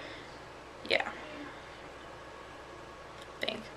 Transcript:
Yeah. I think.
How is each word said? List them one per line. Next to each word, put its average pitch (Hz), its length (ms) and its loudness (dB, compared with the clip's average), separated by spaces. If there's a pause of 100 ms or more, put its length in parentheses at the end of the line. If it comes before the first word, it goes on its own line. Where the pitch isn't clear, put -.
(880)
Yeah. - 200 10 (2250)
I - 40 4
think. - 160 6 (160)